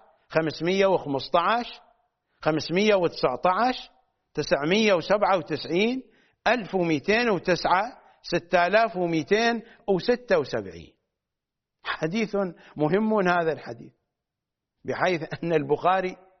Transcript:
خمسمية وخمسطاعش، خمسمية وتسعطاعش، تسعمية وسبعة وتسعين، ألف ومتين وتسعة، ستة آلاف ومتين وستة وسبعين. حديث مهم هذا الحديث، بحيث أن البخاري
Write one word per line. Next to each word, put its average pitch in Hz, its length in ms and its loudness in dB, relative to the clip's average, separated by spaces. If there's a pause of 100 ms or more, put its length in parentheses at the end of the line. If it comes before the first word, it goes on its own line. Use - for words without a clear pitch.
(300)
خمسمية 160 560 0
وخمسطاعش، 180 960 -2 (600)
خمسمية 170 540 0
وتسعطاعش، 180 920 -2 (440)
تسعمية 175 600 2
وسبعة 190 440 2
وتسعين، 180 680 -2 (440)
ألف 214 280 -2
ومتين 190 540 0
وتسعة، 185 720 0 (200)
ستة 175 460 0
آلاف 208 280 2
ومتين 180 680 0 (240)
وستة 202 520 2
وسبعين. 95 540 -6 (920)
حديث 202 520 -4 (400)
مهم 190 520 2
هذا 175 240 2
الحديث، - 420 -10 (920)
بحيث 156 600 -4
أن 170 100 -2
البخاري 170 640 0 (240)